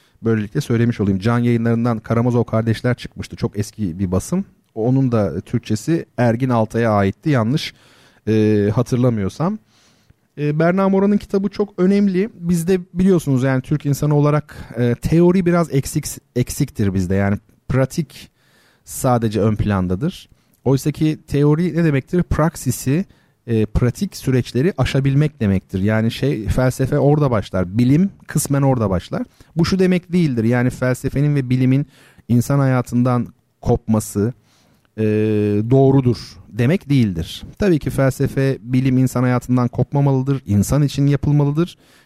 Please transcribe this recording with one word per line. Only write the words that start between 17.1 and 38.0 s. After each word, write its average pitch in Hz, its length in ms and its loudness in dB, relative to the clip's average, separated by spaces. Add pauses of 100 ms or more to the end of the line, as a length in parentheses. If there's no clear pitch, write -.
Yani 101 240 0 (300)
pratik - 600 -4 (540)
sadece 113 560 0
ön 107 160 2
plandadır. 98 720 -2 (360)
Oysa 135 280 0
ki 156 340 -2
teori 151 500 0
ne 170 80 2
demektir? 160 380 0
Praksisi, 151 840 -2 (420)
e, 110 200 0
pratik - 500 -2
süreçleri 127 600 -2
aşabilmek 139 600 0
demektir. 98 400 -2
Yani 110 300 0
şey, 123 360 -4
felsefe 127 520 0
orada 143 320 2
başlar. 95 480 -2
Bilim 147 320 2 (160)
kısmen - 360 -2
orada 120 280 0
başlar. 92 320 -4 (340)
Bu 165 80 2
şu 190 140 0
demek 180 340 0
değildir. 139 320 2
Yani 123 260 2
felsefenin 139 640 -2
ve 127 160 -2
bilimin 131 360 2 (420)
insan 123 300 2
hayatından 123 680 0 (340)
kopması, 110 720 -2 (680)
e, 110 60 -2 (640)
doğrudur 135 480 4 (300)
demek 127 400 -2
değildir. 104 540 0 (160)
Tabii 170 200 2
ki 160 120 -4
felsefe, 135 680 0